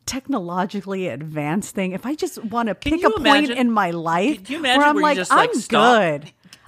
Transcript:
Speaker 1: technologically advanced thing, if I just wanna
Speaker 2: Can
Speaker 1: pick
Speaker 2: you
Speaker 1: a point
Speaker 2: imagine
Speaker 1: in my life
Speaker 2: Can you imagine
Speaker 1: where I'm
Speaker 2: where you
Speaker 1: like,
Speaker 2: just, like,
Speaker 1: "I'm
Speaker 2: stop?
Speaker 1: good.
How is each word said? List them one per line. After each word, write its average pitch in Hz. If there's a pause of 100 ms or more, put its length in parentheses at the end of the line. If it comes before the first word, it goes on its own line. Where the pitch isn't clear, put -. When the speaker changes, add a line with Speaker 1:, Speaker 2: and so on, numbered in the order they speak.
Speaker 1:
technologically 190
advanced 156
thing, 185
if 185
I 277
just 370
wanna 220
Speaker 2:
Can 285
Speaker 1:
pick 339
Speaker 2:
you -
Speaker 1:
a 440
point 339
Speaker 2:
imagine 277
Speaker 1:
in 247
my 208
life 175
Speaker 2:
Can 254
you 311
imagine 262
Speaker 1:
where 294
I'm 302
Speaker 2:
where -
you 302
Speaker 1:
like, 285
Speaker 2:
just, 185
like, 381
Speaker 1:
"I'm 349
Speaker 2:
stop? 233
Speaker 1:
good. 151 (360)